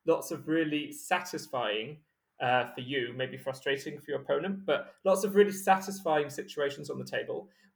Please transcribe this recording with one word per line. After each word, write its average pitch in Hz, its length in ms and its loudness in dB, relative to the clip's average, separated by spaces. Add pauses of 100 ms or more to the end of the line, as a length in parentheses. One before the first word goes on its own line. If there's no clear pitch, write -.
lots - 260 2
of 147 160 -8
really 151 440 0
satisfying, 131 1080 -4 (420)
uh, 123 320 2
for - 80 -10
you, 123 340 -4
maybe 131 220 -4
frustrating 139 640 -4
for - 120 -12
your 139 100 -2
opponent, 180 440 -2
but - 300 0 (100)
lots 190 200 4
of 196 100 -2
really 202 160 8
satisfying 175 800 2
situations 143 600 -4
on 131 80 -8
the 127 80 -8
table 113 440 -6 (260)